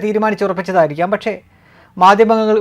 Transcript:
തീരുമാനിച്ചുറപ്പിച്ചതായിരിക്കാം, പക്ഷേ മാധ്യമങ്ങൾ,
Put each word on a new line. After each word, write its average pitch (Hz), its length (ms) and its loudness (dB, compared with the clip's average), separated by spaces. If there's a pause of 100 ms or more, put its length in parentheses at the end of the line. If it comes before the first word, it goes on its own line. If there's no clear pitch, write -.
തീരുമാനിച്ചുറപ്പിച്ചതായിരിക്കാം, 185 1080 -2
പക്ഷേ 208 180 -6 (720)
മാധ്യമങ്ങൾ, 214 560 2